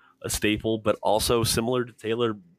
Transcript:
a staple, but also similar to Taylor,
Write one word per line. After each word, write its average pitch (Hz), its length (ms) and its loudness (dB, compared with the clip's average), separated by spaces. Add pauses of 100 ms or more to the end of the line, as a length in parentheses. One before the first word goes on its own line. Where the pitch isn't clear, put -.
(220)
a - 80 -8
staple, 107 480 0
but 107 240 0
also 113 420 2
similar 120 400 0
to 120 80 -8
Taylor, 113 460 -2 (220)